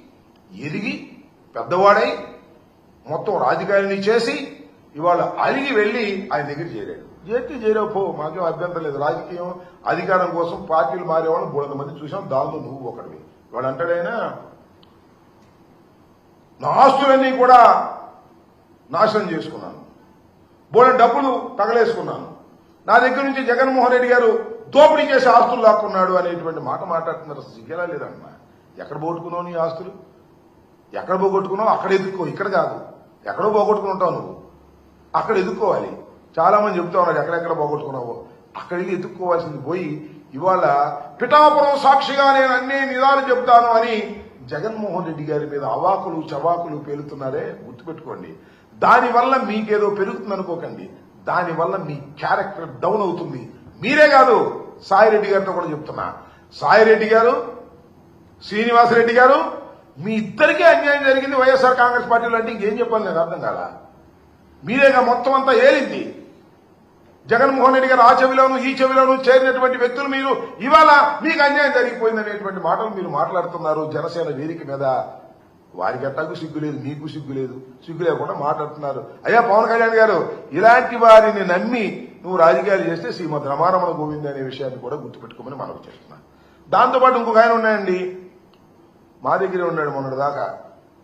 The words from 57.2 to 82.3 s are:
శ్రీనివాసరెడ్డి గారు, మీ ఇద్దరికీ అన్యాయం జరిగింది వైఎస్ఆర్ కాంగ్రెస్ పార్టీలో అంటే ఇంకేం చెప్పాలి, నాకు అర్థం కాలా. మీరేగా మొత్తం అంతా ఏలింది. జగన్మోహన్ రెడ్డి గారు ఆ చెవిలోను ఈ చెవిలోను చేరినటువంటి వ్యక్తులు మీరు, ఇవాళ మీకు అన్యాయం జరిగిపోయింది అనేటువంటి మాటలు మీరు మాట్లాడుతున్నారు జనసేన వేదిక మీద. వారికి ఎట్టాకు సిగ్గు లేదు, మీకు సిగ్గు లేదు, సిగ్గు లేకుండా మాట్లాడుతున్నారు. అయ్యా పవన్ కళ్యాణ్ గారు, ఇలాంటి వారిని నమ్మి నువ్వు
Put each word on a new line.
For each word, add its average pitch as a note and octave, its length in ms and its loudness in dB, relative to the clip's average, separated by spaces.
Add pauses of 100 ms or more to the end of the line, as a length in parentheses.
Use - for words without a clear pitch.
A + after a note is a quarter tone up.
శ్రీనివాసరెడ్డి A#3 640 4
గారు, C4 480 4 (380)
మీ G3+ 140 -6
ఇద్దరికీ D4+ 500 0
అన్యాయం D4 400 4
జరిగింది C4+ 320 2
వైఎస్ఆర్ B3+ 420 4
కాంగ్రెస్ A#3+ 340 2
పార్టీలో A#3 260 0
అంటే A3+ 140 -4
ఇంకేం A3 280 -4
చెప్పాలి, A3+ 260 -2
నాకు E3 140 -2
అర్థం E3+ 220 -4
కాలా. F2+ 400 -8 (840)
మీరేగా C4 360 4
మొత్తం A#3+ 320 0
అంతా C4 200 2
ఏలింది. - 640 2 (1120)
జగన్మోహన్ C4 480 2
రెడ్డి C4 140 2
గారు B3+ 120 6
ఆ B3+ 200 8
చెవిలోను C4 360 4
ఈ C4 180 -2
చెవిలోను C4 460 2
చేరినటువంటి B3+ 560 4
వ్యక్తులు B3 300 -2
మీరు, C4+ 360 -2 (160)
ఇవాళ D4 640 6
మీకు D4+ 200 2
అన్యాయం C#4+ 280 2
జరిగిపోయింది A3+ 500 0
అనేటువంటి G3+ 380 -8
మాటలు G3 300 -2
మీరు F#3 200 -8
మాట్లాడుతున్నారు D#3+ 840 -4
జనసేన D#3+ 340 -6
వేదిక D3+ 440 -10
మీద. C#3 120 -8 (920)
వారికి A#2 300 -4
ఎట్టాకు D#3+ 300 -6
సిగ్గు D3+ 240 -10
లేదు, D3 200 -8
మీకు D3 280 -12
సిగ్గు C3+ 260 -12
లేదు, C3 280 -10 (240)
సిగ్గు E3 180 -10
లేకుండా D3 300 -2
మాట్లాడుతున్నారు. D3 760 -6 (160)
అయ్యా - 160 4
పవన్ G#3 260 4
కళ్యాణ్ A3+ 280 2
గారు, A3 360 2 (200)
ఇలాంటి A#3 440 4
వారిని G#3+ 520 8
నమ్మి G3+ 760 -4
నువ్వు F3+ 160 -4